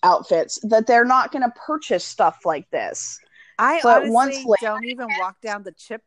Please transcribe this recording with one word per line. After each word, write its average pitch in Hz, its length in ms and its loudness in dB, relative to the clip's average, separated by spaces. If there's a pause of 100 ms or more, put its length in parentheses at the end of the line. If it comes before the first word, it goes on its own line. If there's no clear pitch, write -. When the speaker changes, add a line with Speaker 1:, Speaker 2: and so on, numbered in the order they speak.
Speaker 1:
outfits 175 600 0
that 226 240 2
they're 240 180 4
not 254 280 2
gonna 247 200 -2 (140)
purchase 302 380 -4
stuff - 400 -2
like 156 260 -4
this. - 500 -8 (380)
Speaker 2:
I 277 240 2
Speaker 1:
But 233 260 6
once 269 280 2
Speaker 2:
honestly 269 80 -12 (180)
Speaker 1:
later 226 40 -4
Speaker 2:
don't 214 200 -6
even 247 200 -10 (140)
walk 185 200 -8
down 208 240 -10
the 185 80 -14
chip 226 340 -14